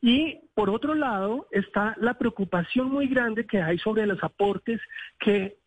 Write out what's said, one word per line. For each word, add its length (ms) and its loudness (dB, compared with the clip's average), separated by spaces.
Y, 380 2
por 140 2
otro 260 0
lado, 560 -2
está 480 0
la 160 0
preocupación 760 0
muy 180 0
grande 380 0
que 160 0
hay 160 0
sobre 300 0
los 160 -2
aportes 580 -2
que 480 0